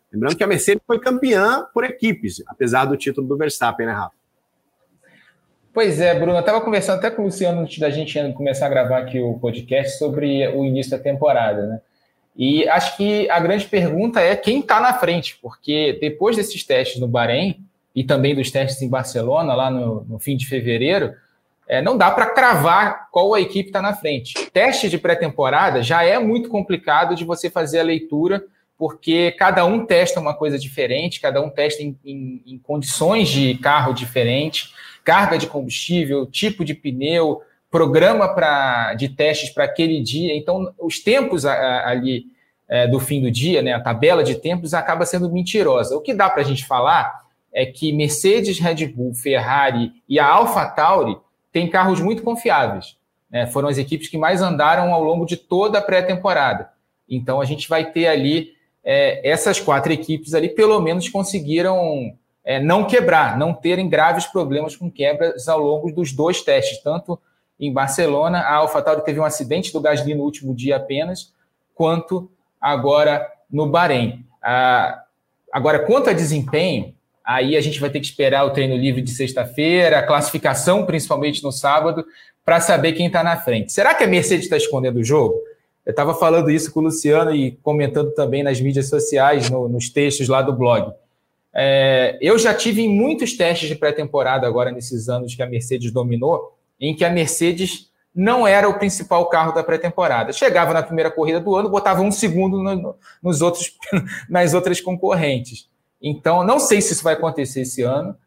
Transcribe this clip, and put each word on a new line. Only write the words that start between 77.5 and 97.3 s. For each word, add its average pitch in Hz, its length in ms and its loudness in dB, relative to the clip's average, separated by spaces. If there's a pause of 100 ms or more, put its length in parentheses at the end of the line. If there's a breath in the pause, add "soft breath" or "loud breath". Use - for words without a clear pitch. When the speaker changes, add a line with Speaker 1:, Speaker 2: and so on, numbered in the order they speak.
Speaker 2:
a 147 40 4
gente 143 200 -4
vai 139 100 -2
ter 143 100 -4
que 139 60 -8
esperar 139 380 2
o 139 60 0
treino 131 260 0
livre 127 240 0
de 123 100 -6
sexta-feira, 151 880 2
a - 80 0
classificação, 151 800 2
principalmente 147 580 -2
no 131 100 -6
sábado, 156 520 0 (400 loud breath)
pra 170 160 4
saber 165 320 2
quem 170 180 0
tá 165 140 0
na 170 120 0
frente. 113 360 -2
Será 254 220 4
que 269 100 2
a - 20 4
Mercedes 180 420 2
tá 160 80 2
escondendo 131 420 0
o 117 60 0
jogo? 143 360 2 (460 loud breath)
Eu - 80 -4
tava 147 200 0
falando 160 360 4
isso 156 220 0
com 156 80 -2
o 156 40 2
Luciano 160 500 2
e 131 180 0 (100)
comentando 147 500 0
também 139 300 -2
nas 135 180 0
mídias 135 280 0
sociais, 139 600 2
no, 127 180 -2
nos 120 220 -4
textos 139 380 0
lá 135 140 4
do 135 100 0
blog. 120 400 0 (640)
É, 135 640 2
eu 196 180 4
já 226 140 4
tive 226 300 0
em 226 60 2
muitos 233 480 0
testes 165 320 0
de 151 80 -6
pré-temporada 139 720 0
agora, 123 260 0
nesses 120 360 -8
anos 123 260 -4
que - 80 -8
a 123 40 -2
Mercedes 120 440 -6
dominou, 123 640 -2 (240)
em 147 140 -4
que 175 100 0
a 170 60 2
Mercedes 175 800 -2 (240)